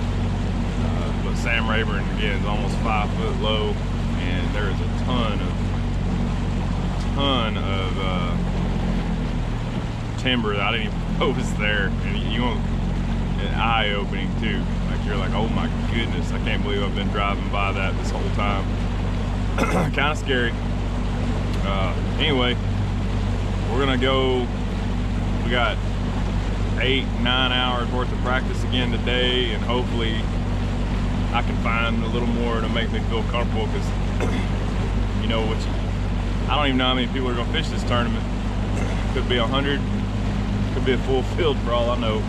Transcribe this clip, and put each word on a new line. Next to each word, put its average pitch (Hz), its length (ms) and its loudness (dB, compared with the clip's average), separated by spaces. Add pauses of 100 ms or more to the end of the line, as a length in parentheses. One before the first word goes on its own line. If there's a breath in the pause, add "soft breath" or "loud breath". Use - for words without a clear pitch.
(840)
uh, - 280 0 (120)
but - 140 0
Sam 117 320 2
Rayburn 107 340 2 (140)
again 101 220 0
is 95 60 0
almost 107 340 0
five 107 320 2
foot 92 300 0
low, 107 320 0 (460)
and 90 340 0
there - 160 0
is 92 100 0
a 92 100 0 (160)
ton 117 340 2
of, 92 140 0 (1600)
ton 123 420 2
of, 95 420 0
uh, 90 360 0 (1800)
timber 117 380 0
that 101 120 0
I 110 40 2
didn't 113 160 0
even - 120 -2 (100)
<laughs> - 100 0
know - 120 2
was - 240 -2
there, 104 320 2 (180)
and - 120 0
you, - 120 -2
you - 120 0
want, 233 200 0 (920)
eye-opening 101 720 0 (120)
too. 98 200 0 (280)
Like, 90 160 -2
you're 90 120 -2
like, 92 140 0
"Oh 107 180 0
my 87 180 0 (260)
goodness, - 380 0
I - 80 -2
can't 101 240 0
believe 101 180 0
I've 98 140 -2
been 98 140 0
driving 101 400 0
by 98 240 0
that 95 240 0
this - 120 -2
whole 98 120 -2 (100)
time." 101 340 0 (920)
<clears throat> 165 360 0
Kinda 147 220 0
scary. 123 380 0 (1120)
Uh, 95 280 0 (260)
anyway, 127 360 2 (1160)
we're 123 80 0
gonna 135 180 2
go. 131 500 2 (960)
We 117 80 0
got 117 260 2 (1000)
eight, 127 260 2 (160)
nine 127 300 2
hours 127 400 2
worth 123 200 0
of - 80 -2
practice 123 440 0
again 123 280 0
today, 123 640 2
and 101 100 -2
hopefully 117 520 0 (1200)
I 120 80 2
can - 220 0
find 117 400 0
a 113 40 -2
little 117 200 0
more 117 340 0
to 113 80 0
make 113 220 0
me 113 80 0 (100)
feel 113 140 0
comfortable, - 440 0
'cause, - 640 0
<clears throat> - 920 0
you 107 60 0
know, 113 180 2
what - 120 0
you, - 920 -2
I 131 60 2
don't 147 120 2
even 131 100 2
know 127 100 4
how 127 80 4
many 123 120 2
people 131 220 0
are 123 60 0
gonna 117 160 -2
fish 160 160 0
this - 160 -2
tournament. 120 420 0 (880)
Could 123 160 0
be 123 80 2
a 113 80 2
hundred, 139 360 0 (920)
could - 120 0
be 131 80 4
a 120 60 0
full 131 240 0
field 151 360 0
for 120 140 0
all 120 180 2
I 120 60 0
know. 110 320 0